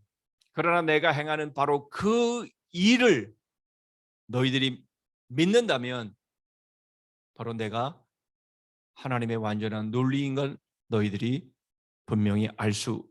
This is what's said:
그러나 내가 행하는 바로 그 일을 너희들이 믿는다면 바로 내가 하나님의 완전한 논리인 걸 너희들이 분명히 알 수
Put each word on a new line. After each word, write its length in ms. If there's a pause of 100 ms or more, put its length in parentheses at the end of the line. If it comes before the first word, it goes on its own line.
(540)
그러나 280
내가 300
행하는 420
바로 360
그 580 (240)
일을 640 (960)
너희들이 560 (440)
믿는다면 880 (1200)
바로 180
내가 480 (920)
하나님의 420
완전한 540
논리인 440
걸 220 (300)
너희들이 640 (540)
분명히 420 (100)
알 160
수 380